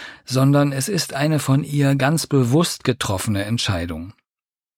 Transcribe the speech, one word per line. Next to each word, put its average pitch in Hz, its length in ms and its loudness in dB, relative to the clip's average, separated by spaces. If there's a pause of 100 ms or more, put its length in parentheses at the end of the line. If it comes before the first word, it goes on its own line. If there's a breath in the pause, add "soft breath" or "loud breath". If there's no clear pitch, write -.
(240 loud breath)
sondern 139 480 2
es 135 160 -4
ist 185 280 -4
eine 151 240 0
von 135 240 2
ihr 143 320 2
ganz 143 320 2
bewusst 139 560 2
getroffene 101 600 -2
Entscheidung. 90 720 -4 (640)